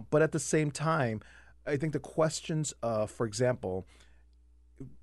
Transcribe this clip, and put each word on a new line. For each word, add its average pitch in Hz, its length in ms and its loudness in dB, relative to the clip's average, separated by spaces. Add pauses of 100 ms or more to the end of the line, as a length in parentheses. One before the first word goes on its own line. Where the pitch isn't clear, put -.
but 151 140 6
at 156 80 2
the 160 80 0
same 156 320 2
time, 139 500 0 (460)
I 147 100 0
think 151 160 -2
the 147 60 0
questions, 156 800 -2
uh, 110 240 0
for 120 220 -4
example, 104 580 0 (1160)